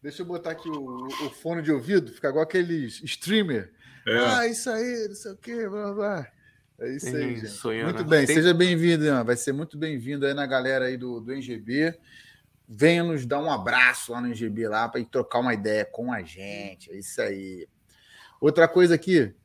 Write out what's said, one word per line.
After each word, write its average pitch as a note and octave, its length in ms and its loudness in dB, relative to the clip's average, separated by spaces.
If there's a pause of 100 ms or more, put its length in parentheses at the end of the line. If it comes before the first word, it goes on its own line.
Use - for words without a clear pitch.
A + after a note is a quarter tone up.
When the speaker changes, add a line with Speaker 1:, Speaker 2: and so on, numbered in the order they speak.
Speaker 1:
Deixa D3 180 -12
eu F3 40 -8
botar E3+ 260 -8
aqui E3 180 -12
o, C3 380 -10
o C#3 220 -8
fone E3 320 -6
de D3+ 100 0
ouvido, C#3 400 0
ficar - 200 -6
igual D3+ 120 2
aqueles E3 600 -2
streamer. D#3 680 -2 (340)
Speaker 2:
É. A3+ 120 2
Speaker 1:
"Ah, B3 300 4
isso A#3 220 -4
aí, A3+ 380 -2
não G3+ 80 -10
sei G3+ 160 -14
o G3 60 -16
quê, A#3 320 -8
blá, G#3 140 -8
blá, G3+ 100 -6
blá." G3+ 340 -4 (540)
É B2 120 -6
isso C#3 140 -8
aí, B2+ 60 -4
Speaker 3:
Sim, B2 240 -2
Speaker 1:
gente. A2 100 -10
Speaker 3:
sonhando, A2+ 460 -4
Speaker 1:
Muito D#3 160 -4
Speaker 3:
né? D#3 80 8
Speaker 1:
bem, C#3 100 6
Speaker 3:
Tem D3+ 80 6
Speaker 1:
seja E3+ 180 6
bem-vindo, E3+ 520 4
Ian. C3+ 180 2
Vai A#2 140 2
ser C3+ 160 -4
muito D3+ 240 -8
bem-vindo C#3+ 480 -4
aí C#3 80 2
na C#3+ 120 -4
galera C3 400 0
aí B2+ 120 -4
do, A#2+ 240 -8
do A2+ 100 -10
N C3+ 100 -8
G A#2+ 160 -8
B. C#3 400 -2 (680)
Venha D#3+ 360 4
nos D#3 220 -2
dar C#3 140 -2
um D#3 120 -2
abraço B2 600 2
lá A#2+ 80 -6
no B2 80 -4
N A#2 80 -4
G A2+ 140 -4
B A2 180 -4
lá A2 220 0
pra A#2+ 100 -6
ir A#2 60 -6
trocar A#2+ 340 -2
uma B2 140 0
ideia G#2+ 320 0
com B2 260 -8
a A2 100 -6
gente. G2 720 -16
É F2+ 60 -14
isso G2 240 -8
aí. F#2+ 440 -6 (760)
Outra D#3 260 6
coisa E3+ 280 6
aqui D#3 380 2 (120)